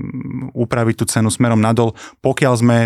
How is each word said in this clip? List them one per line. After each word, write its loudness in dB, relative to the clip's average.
upraviť -2
tú 0
cenu 0
smerom 0
nadol, 2
pokiaľ 0
sme 4